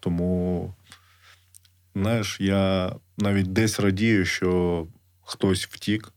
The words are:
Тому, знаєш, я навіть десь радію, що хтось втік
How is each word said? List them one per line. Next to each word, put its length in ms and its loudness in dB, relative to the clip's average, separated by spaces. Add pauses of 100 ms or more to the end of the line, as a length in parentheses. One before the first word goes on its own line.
Тому, 720 -2 (1200)
знаєш, 460 -2
я 520 2 (260)
навіть 340 2
десь 280 0
радію, 440 4
що 640 0 (360)
хтось 440 -2
втік 500 -6